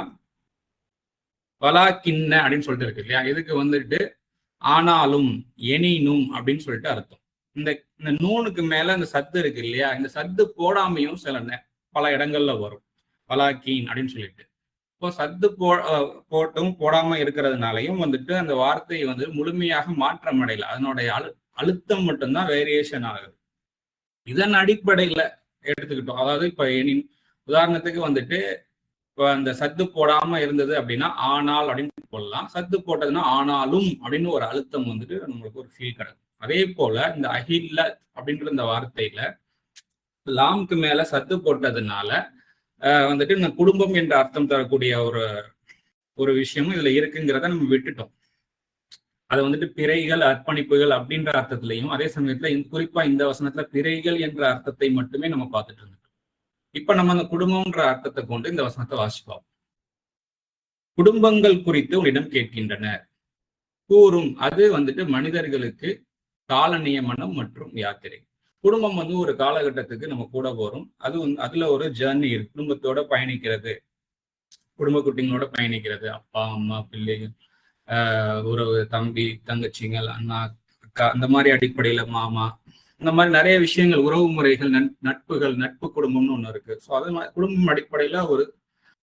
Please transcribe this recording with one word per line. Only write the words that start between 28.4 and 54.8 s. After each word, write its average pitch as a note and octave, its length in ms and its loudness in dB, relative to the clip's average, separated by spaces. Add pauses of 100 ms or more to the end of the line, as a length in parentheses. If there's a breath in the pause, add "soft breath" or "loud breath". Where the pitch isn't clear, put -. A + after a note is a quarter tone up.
இப்ப C#3 240 0
அந்த C3+ 220 -2
சத்து D3+ 300 -2
போடாம D#3 520 2
இருந்தது D3 440 0
அப்படின்னா, A#2+ 360 -2
ஆனால் C#3+ 520 0
அப்படின்னு C3+ 200 -4 (220)
போடலாம். G3+ 380 -10
சத்து F3 300 -4
போட்டதுன்னா, D#3 520 -2
ஆனாலும் C#3 540 0
அப்படின்னு D#3 440 -4
ஒரு C#3 160 -2
அழுத்தம் C3 420 -6
வந்துட்டு C3 340 -8
நம்மளுக்கு A#2 340 -12
ஒரு B2+ 240 -18
ஃபீல் B2 140 -8
கிடைக்கும். - 300 -16 (140)
அதே E3+ 300 0
போல D3 500 0
இந்த C3+ 120 -4
அஹில்ல D#3+ 680 -2 (160)
அப்படின்ற D3 360 -8
இந்த C3 140 -2
வார்த்தையில A2+ 760 -6 (880)
லாம்க்கு E3+ 500 2
மேல D#3 280 2
சத்து D#3 320 -2
போட்டதுனால, A#2 760 -2 (680 soft breath)
அஹ், C#3 260 4
வந்துட்டு C#3+ 300 2
இந்த F3+ 120 2
குடும்பம் F#3+ 460 4
என்ற D#3+ 240 4
அர்த்தம் C3+ 280 2
தரக்கூடிய B2+ 560 0
ஒரு, A2+ 500 -4 (640 soft breath)
ஒரு C3+ 200 2
விஷயமும் D3 420 -2
இதுல D3 120 0
இருக்குங்கிறத D3 600 0
நம்ம D3+ 260 2
விட்டுட்டோம். A#2 380 -4 (1160)
அதை C3+ 180 2
வந்துட்டு D3+ 220 -2
பிறைகள், D#3+ 540 0
அர்ப்பணிப்புகள் D3 680 2
அப்படின்ற C#3+ 400 0
அர்த்தத்திலையும், B2 580 -4
அதே C#3+ 160 -4
சமயத்துல C#3+ 420 -4
இந்த, C#3+ 320 -4
குறிப்பா E3 260 0
இந்த C#3+ 220 2
வசனத்துல C#3 360 -4
பிறைகள் D#3+ 580 -2
என்ற C#3+ 300 0
அர்த்தத்தை C3 400 -2